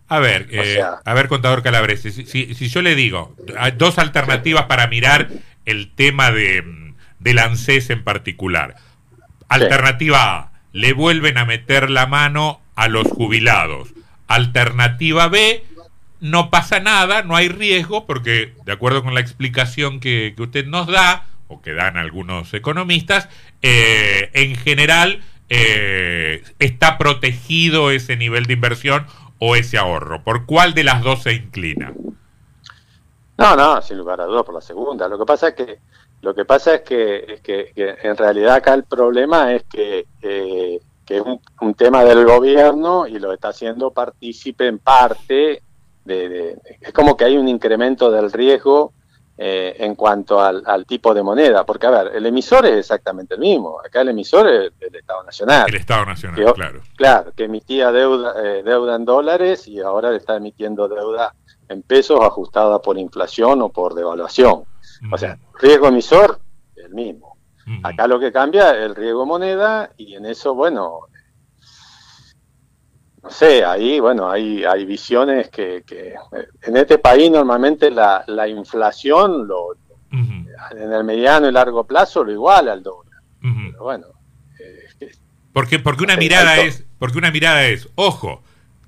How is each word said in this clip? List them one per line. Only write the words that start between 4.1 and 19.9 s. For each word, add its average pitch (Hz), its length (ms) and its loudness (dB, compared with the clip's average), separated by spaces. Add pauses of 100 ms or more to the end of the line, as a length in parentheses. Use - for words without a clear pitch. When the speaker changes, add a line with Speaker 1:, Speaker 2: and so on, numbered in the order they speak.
Speaker 1:
para 120 220 0
mirar 131 400 2 (380)
el 104 280 -6
tema 135 380 2
de, 95 320 0 (560)
del 120 200 2
ansés 117 500 0
en 113 140 -6
particular. 92 720 -4
Speaker 2:
Sí. - 380 -20 (340)
Speaker 1:
Alternativa 131 880 2
A, 76 140 -14 (220)
le 117 200 0
vuelven 151 440 0
a 120 80 0
meter 127 440 -2
la 131 180 0
mano 147 540 -2 (140)
a 113 120 0
los 110 200 0
jubilados. 104 840 -2 (380)
Alternativa 123 1000 0
B, 214 360 0 (580)
no 170 280 -2
pasa 180 300 0
nada, 202 440 0
no 165 120 -4
hay 175 140 2
riesgo, 196 560 -4
porque 117 480 -4 (120)
de 98 60 -10
acuerdo 123 320 -2
con 127 100 -6
la 127 60 0
explicación 131 800 -6